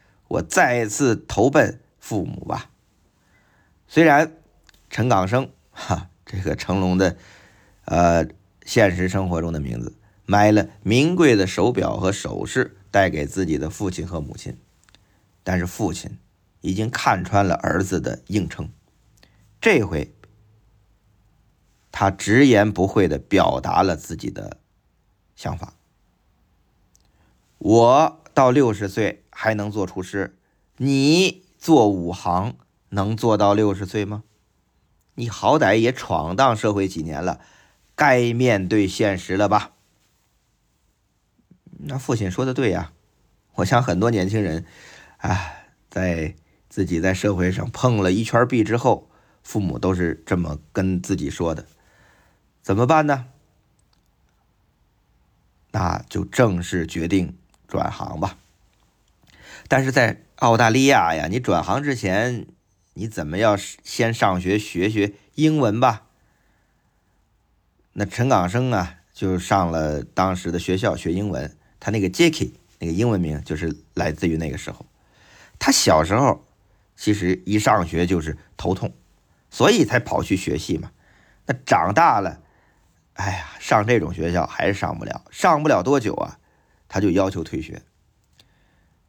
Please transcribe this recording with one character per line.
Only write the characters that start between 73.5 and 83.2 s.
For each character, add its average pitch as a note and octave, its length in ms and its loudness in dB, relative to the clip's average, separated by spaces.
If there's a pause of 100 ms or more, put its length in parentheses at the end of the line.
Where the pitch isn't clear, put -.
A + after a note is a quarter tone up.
是 E2 180 -6 (200)
来 E2+ 180 -4
自 E2+ 160 -4
于 D#2+ 80 0
那 D#2+ 140 -4
个 D#2 80 -8
时 - 120 -12
候。 - 140 -16 (760)
他 - 140 2
小 D#2+ 320 4
时 F2+ 100 0
候 B2+ 300 2 (520)
其 G#2 180 0
实 F2+ 320 -2
一 G#2 120 0
上 G#2 280 2
学 E2 180 -2
就 F2 160 0
是 D2+ 160 -6 (220)
头 F2+ 160 -2
痛， - 180 -6 (560)
所 - 220 2
以 G3+ 160 4
才 - 120 0
跑 - 240 -2
去 G2 140 -2
学 - 220 -4
戏 - 180 -4
嘛。 D#2+ 140 -10 (560)
那 C3+ 80 -4 (100)
长 F2+ 300 2
大 C#3+ 260 4
了， F2+ 200 -6 (720)
哎 G2 180 -6